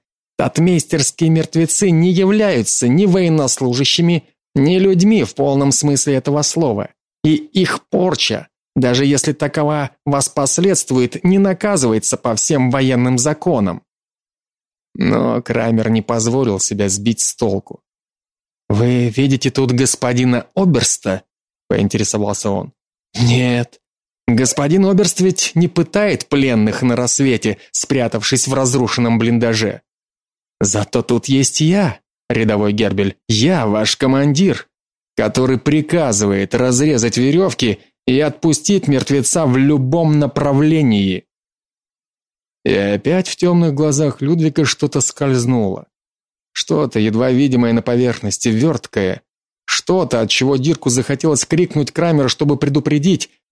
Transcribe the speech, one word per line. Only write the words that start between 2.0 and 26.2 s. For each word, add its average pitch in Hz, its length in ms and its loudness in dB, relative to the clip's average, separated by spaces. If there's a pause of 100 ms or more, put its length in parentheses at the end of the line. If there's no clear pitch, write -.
являются 190 800 0
ни 170 180 4
военнослужащими, 160 1160 0 (300)
ни 160 240 2
людьми 190 460 4
в - 100 -8
полном 139 380 0
смысле 143 420 0
этого 143 280 0
слова. 131 480 -2 (340)
И 156 100 4
их - 540 -2
порча, 180 600 -2 (260)
даже 127 300 2
если 143 280 2
такова 147 580 -2 (160)
воспоследствует, 139 1160 0
не 190 140 4
наказывается 180 800 0
по 117 180 -2
всем 127 360 0
военным 127 480 0
законам". 131 640 -2 (1120)
Но 117 480 -2
Крамер 117 480 0
не 110 120 2
позволил 117 560 -2
себя 101 300 -2
сбить 101 320 -2
с - 160 -6
толку. 98 460 -4 (840)
"Вы 123 420 2
видите 135 400 0
тут 131 220 0
господина 123 840 0
оберста?" 120 680 0 (460)
поинтересовался 104 840 -2
он. 98 220 -6 (420)
Нет, 120 640 0 (480)
господин 143 560 2
Оберст 190 360 2
ведь 185 340 0
не 175 140 2
пытает 175 580 -2